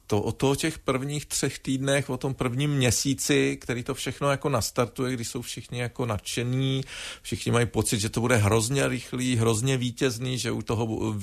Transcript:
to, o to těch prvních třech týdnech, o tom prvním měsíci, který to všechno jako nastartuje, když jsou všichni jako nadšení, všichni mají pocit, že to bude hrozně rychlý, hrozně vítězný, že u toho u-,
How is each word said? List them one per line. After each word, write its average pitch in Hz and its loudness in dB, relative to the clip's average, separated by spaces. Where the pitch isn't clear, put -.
to, 104 2
o 113 -2
to 139 2
těch 156 -2
prvních 143 -4
třech - -2
týdnech, 139 0
o 127 -2
tom 135 -4
prvním 131 0
měsíci, 139 2
který 120 -4
to 135 -4
všechno 135 -2
jako 139 0
nastartuje, 127 0
když 117 -6
jsou 123 -6
všichni - -10
jako 123 -4
nadšení, 127 -2
všichni - -2
mají 117 4
pocit, 110 0
že 110 0
to - 0
bude 120 4
hrozně 113 4
rychlý, 127 -2
hrozně 117 2
vítězný, 123 0
že 113 -2
u 113 -2
toho 117 0
u-, 110 -2